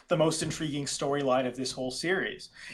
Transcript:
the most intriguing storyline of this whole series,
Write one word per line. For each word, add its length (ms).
the 100
most 240
intriguing 420
storyline 640
of 100
this 160
whole 180
series, 600